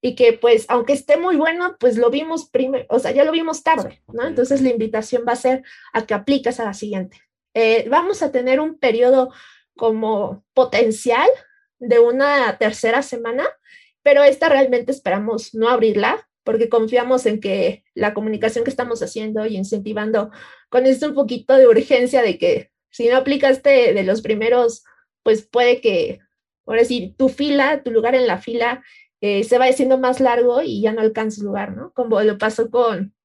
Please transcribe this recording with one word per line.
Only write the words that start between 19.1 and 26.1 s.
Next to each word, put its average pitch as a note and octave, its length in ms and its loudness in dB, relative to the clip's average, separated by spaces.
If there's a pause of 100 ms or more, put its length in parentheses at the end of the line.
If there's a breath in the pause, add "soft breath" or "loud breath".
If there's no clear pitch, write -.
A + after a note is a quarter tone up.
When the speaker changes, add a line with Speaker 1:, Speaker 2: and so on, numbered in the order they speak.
Speaker 1:
y A3 100 -6
incentivando G#3 760 -4 (360 loud breath)
con B3+ 180 0
esto C4 220 2
un C#4+ 80 -6
poquito C4 400 0
de C4 140 10
urgencia B3 520 2
de A3+ 160 -2
que - 340 -2 (200)
si A#3 160 -4
no B3 80 2
aplicaste C4+ 760 2
de G3 100 0
los G#3 180 -2
primeros, A3+ 640 0 (400 soft breath)
pues A3 200 0
puede A#3+ 360 2
que, - 400 -2 (460)